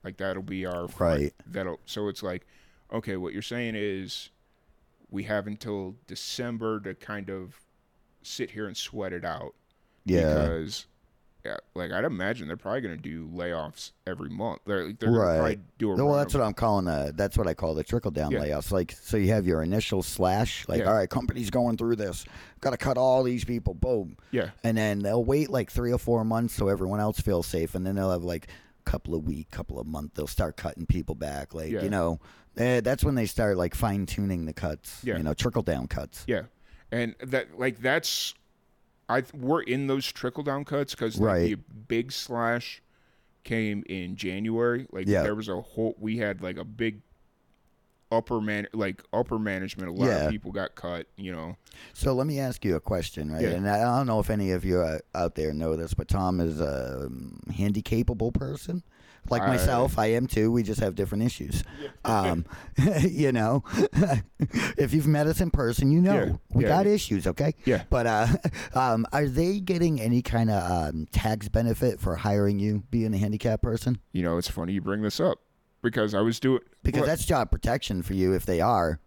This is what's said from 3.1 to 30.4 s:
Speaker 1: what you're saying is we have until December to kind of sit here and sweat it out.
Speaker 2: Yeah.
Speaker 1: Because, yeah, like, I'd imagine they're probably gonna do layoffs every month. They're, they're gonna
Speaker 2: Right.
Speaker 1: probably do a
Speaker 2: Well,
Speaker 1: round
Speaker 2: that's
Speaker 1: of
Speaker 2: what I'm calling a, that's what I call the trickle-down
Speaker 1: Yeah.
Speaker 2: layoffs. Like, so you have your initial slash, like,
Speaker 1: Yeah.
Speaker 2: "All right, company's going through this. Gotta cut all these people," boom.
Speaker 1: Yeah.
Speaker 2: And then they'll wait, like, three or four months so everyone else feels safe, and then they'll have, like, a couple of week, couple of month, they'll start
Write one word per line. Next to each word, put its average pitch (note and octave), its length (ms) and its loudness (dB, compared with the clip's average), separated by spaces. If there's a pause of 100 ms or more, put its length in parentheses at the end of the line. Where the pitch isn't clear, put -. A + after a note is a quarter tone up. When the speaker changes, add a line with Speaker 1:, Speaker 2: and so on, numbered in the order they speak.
Speaker 1:
what F2+ 160 -6
you're G#2 80 -6
saying A#2+ 340 -6
is G2 540 -6 (800)
we G2 140 -6
have G#2 240 -2
until G#2 480 -8 (100)
December A2+ 760 -6
to G2 120 -8
kind G2+ 360 -10
of F#2+ 300 -10 (640)
sit - 300 -8
here G#2+ 160 -8
and F#2 100 -10
sweat F#2+ 340 -8
it F2 140 -8
out. D#2 300 -8 (500)
Speaker 2:
Yeah. E2 280 4
Speaker 1:
Because, D#2+ 520 0 (580)
yeah, G#1 140 -8 (180)
like, F2+ 160 -6
I'd G#2 140 -2
imagine G#2 420 -4
they're E2+ 80 -6
probably A2 260 -4
gonna F2+ 140 -6
do D#2 320 -10
layoffs E2 640 -6 (140)
every F2 240 -8
month. G2+ 360 -6
They're, F#2+ 280 -4
they're A2+ 160 0
gonna A#2 100 6
Speaker 2:
Right. F2 180 4
Speaker 1:
probably D#2+ 220 2 (180)
do G#2+ 140 0
a F#2 40 0
Speaker 2:
Well, C#3 120 2
Speaker 1:
round C#3+ 120 4
Speaker 2:
that's - 160 0
Speaker 1:
of C3+ 40 4
Speaker 2:
what A2+ 80 4
I'm G#2 60 -2
calling G2+ 340 2
a, C#2+ 260 0
that's G2 240 0
what G2 100 2
I D#2+ 60 0
call D#2+ 200 -2
the D2+ 100 -2
trickle-down D2+ 480 -2
Speaker 1:
Yeah. A2+ 80 0
Speaker 2:
layoffs. D2 320 -2
Like, F2+ 220 0
so - 240 -4
you F#2+ 160 4
have G2+ 120 2
your D#2+ 160 2
initial F#2+ 420 0
slash, F#2+ 680 0
like, E2 100 0
Speaker 1:
Yeah. F#2+ 80 2
Speaker 2:
"All G#2+ 60 4
right, G2 160 2
company's B2 400 -4
going A#2+ 260 2
through A#2 220 0
this. F#2+ 260 -6 (380)
Gotta B2+ 160 0
cut C3 200 0
all C3 260 6
these B2 200 0
people," A#2 300 -2
boom. G#2 420 -2 (160)
Speaker 1:
Yeah. G#2+ 200 0 (120)
Speaker 2:
And A2+ 140 2
then G#2 220 2
they'll G#2+ 260 2
wait, C#3+ 240 2
like, B2+ 200 0
three A#2+ 220 0
or B2 80 2
four A#2 240 2
months A2+ 300 0
so G2+ 160 2
everyone G2 320 0
else G#2+ 180 0
feels F2 280 2
safe, E2 280 -2
and F#2 100 -2
then G2 100 -2
they'll F#2+ 160 2
have, F2 120 0
like, E2+ 240 -6
a - 420 -10
couple - 240 -2
of D#2 120 -2
week, D#2 260 -6
couple - 280 -10
of C2 80 -8
month, D2+ 280 -8
they'll D2 120 -4
start E2+ 280 -2